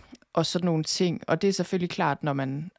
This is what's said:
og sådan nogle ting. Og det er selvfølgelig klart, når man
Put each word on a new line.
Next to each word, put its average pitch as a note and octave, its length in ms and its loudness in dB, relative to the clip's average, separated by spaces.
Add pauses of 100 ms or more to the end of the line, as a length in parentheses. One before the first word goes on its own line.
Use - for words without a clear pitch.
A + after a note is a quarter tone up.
(340)
og E3 120 2
sådan F3 200 0
nogle D#3+ 180 2
ting. - 440 0
Og D#3+ 140 2
det G3+ 60 2
er F#3+ 60 4
selvfølgelig F3+ 360 -2
klart, D3+ 340 0
når C#3+ 100 0
man C#3 460 -4